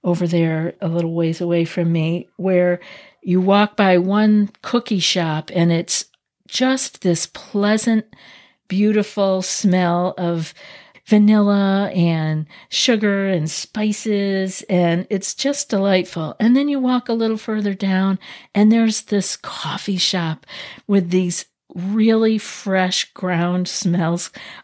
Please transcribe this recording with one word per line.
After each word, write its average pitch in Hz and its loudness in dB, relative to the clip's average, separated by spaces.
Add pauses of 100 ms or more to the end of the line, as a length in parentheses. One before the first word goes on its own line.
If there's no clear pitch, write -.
over 175 0
there 165 0
a 180 -4
little 165 -2
ways 165 -2
away 170 0
from 170 -2
me, 165 -2
where 180 0 (480)
you 185 2
walk 202 2
by 190 4
one 208 2 (100)
cookie 226 -2
shop 160 -2
and 175 4
it's 165 -2 (420)
just - -2
this 170 0
pleasant, 214 0 (640)
beautiful 202 0
smell 180 0
of 170 -4 (520)
vanilla 202 4
and 160 0 (240)
sugar 202 0
and 165 0
spices, 202 -4
and 175 2
it's - -4
just - -4
delightful. 185 -2
And 233 4
then 285 2
you 285 -2
walk 254 -2
a 233 -2
little 226 -2
further 208 -4
down 190 0 (380)
and 214 6
there's 226 2
this - -4
coffee - -8
shop 170 -4 (420)
with 196 2
these 180 0 (280)
really 220 2
fresh - -2
ground 180 -2
smells 170 -2 (320)